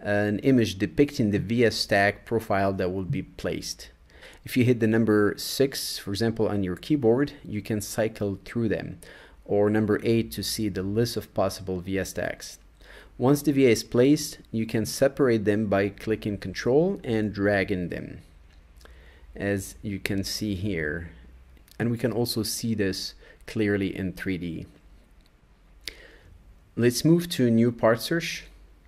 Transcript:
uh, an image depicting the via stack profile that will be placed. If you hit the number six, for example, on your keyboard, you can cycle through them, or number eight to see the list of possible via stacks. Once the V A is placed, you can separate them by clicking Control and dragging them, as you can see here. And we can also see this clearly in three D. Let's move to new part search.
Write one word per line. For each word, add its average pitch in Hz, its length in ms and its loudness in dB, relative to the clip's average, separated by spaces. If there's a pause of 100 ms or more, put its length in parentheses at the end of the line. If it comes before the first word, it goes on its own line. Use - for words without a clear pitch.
uh, - 40 -4
an 104 320 2
image 117 360 4
depicting 107 540 0
the 101 80 2
via 110 320 2
stack 101 540 0
profile 98 480 0
that 95 200 -2
will 95 120 -4
be 90 180 -4
placed. - 680 -8 (540)
If - 120 -8
you 127 80 4
hit 120 160 4
the 113 80 4
number 107 480 4
six, - 640 -2
for - 120 -10
example, 110 380 0
on 101 160 -2
your 90 100 -2
keyboard, 139 600 2 (100)
you 104 180 -8
can 107 180 -4
cycle 104 640 -4
through 117 260 -4
them, - 280 -6 (460)
or 104 260 2
number 107 320 2
eight 113 300 0
to 101 100 -6
see 107 260 -4
the 95 140 -4
list 107 340 -2
of 104 160 -8
possible 95 460 -2
via 95 260 -4
stacks. - 540 -8 (600)
Once 139 240 4
the 147 100 2
V 135 140 6
A 123 40 8
is 107 140 2
placed, 143 560 2 (100)
you 113 160 -2
can 113 180 -2
separate 127 600 2
them 107 220 2
by 98 240 2
clicking 104 480 -4
Control 135 640 0
and 110 280 0
dragging 98 560 0
them, 76 340 -12 (1120)
as 101 440 -4
you 98 200 -8
can 98 240 -4
see 104 320 -4
here. 85 560 -4 (640)
And 117 120 0
we 120 80 -2
can 120 140 -2
also 117 300 -2
see 113 320 -4
this 98 400 -4 (320)
clearly 101 500 -2
in 92 160 -4
three 92 260 -6
D. 82 280 -8 (2000)
Let's 120 280 2
move 170 260 4
to 123 200 2
new 117 220 4
part 117 280 2
search. - 440 -6 (440)